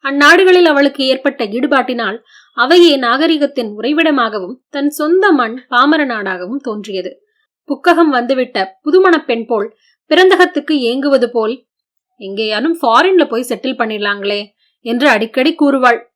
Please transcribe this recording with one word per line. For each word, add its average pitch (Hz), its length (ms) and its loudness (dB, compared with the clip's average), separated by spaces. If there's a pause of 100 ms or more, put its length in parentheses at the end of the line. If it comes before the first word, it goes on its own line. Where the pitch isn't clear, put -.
அந்நாடுகளில் 349 600 4
அவளுக்கு 285 400 0
ஏற்பட்ட 262 400 -2
ஈடுபாட்டினால் 240 720 -2 (340)
அவையே 302 440 4
நாகரிகத்தின் 269 800 -2
உறைவிடமாகவும் 240 760 -2 (140)
தன் 285 200 -4
சொந்த 349 420 0
மண் 254 360 -2
பாமர 285 380 2
நாடாகவும் 196 520 -8
தோன்றியது. 208 640 -10 (420)
புக்ககம் 320 460 2
வந்துவிட்ட 247 720 -2
புதுமணப் 339 440 2
பெண் 226 200 -4
போல், 226 300 -4 (320)
பிறந்தகத்துக்கு 359 640 2
ஏங்குவது 262 600 0
போல், 240 340 -4 (520)
"எங்கேயானும் 214 640 -4
ஃபாரின்ல 294 460 4
போய் 233 220 -4
செட்டில் 254 280 -6
பண்ணிடலாங்களே" 208 680 -4 (340)
என்று 247 300 -4
அடிக்கடி 262 460 -2
கூறுவாள். 262 460 2 (140)